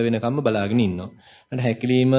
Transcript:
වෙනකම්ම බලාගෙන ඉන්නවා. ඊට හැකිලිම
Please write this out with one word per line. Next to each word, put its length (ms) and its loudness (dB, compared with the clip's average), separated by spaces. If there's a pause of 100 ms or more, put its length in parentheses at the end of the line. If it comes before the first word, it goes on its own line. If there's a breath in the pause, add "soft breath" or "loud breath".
වෙනකම්ම 400 -2
බලාගෙන 400 0
ඉන්නවා. 280 -2 (360 soft breath)
ඊට 180 -6
හැකිලිම 560 2